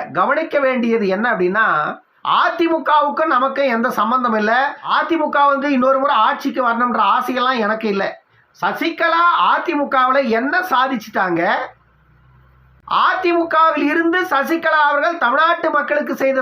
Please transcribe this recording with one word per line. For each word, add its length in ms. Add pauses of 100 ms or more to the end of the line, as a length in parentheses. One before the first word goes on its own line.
(120)
கவனிக்க 480
வேண்டியது 460 (100)
என்ன 180
அப்படின்னா, 340 (720)
அதிமுகவுக்கும் 960
நமக்கும் 400
எந்த 160 (100)
சம்பந்தம் 380
இல்ல. 140 (440)
அதிமுக 560
வந்து 180
இன்னொரு 280
முறை 160 (120)
ஆட்சிக்கு 360
வரணும்ன்ற 400 (120)
ஆசையெல்லாம் 500
எனக்கு 240
இல்ல. 160 (540)
சசிகலா 680 (240)
அதிமுகவுல 800 (100)
என்ன 220 (100)
சாதிச்சுட்டாங்க? 720 (1600)
அதிமுகவில் 840
இருந்து 380
சசிகலா 580
அவர்கள் 400
தமிழ்நாட்டு 460
மக்களுக்கு 460
செய்த 260